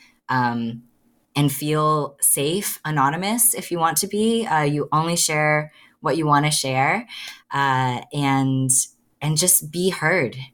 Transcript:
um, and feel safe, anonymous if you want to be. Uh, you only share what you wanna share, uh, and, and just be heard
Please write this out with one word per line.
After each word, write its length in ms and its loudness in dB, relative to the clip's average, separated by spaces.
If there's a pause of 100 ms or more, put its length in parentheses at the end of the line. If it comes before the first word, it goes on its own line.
(280)
um, 560 -2 (520)
and 160 2
feel 680 -2
safe, 640 -2
anonymous 720 0
if 180 -8
you 80 -2
want 180 0
to 100 -2
be. 380 0
Uh, 180 2
you 280 0
only 240 0
share 560 0 (300)
what 160 0
you 80 0
wanna 260 4
share, 560 0 (440)
uh, 500 0 (120)
and, 560 2 (520)
and 160 0
just 340 0
be 180 0
heard 460 0 (180)